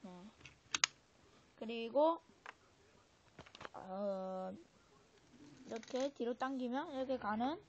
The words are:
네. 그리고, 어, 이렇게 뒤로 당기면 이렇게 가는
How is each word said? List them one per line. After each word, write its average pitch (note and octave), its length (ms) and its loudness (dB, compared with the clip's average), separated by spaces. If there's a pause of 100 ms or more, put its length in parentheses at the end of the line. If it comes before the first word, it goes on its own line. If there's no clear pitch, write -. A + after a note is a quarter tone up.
네. G3+ 60 -10 (1500)
그리고, A#3 600 4 (1500)
어, F#3+ 800 -2 (1160)
이렇게 B3 460 0
뒤로 A#3+ 200 0
당기면 C4 580 0
이렇게 C4 260 0
가는 B3 520 2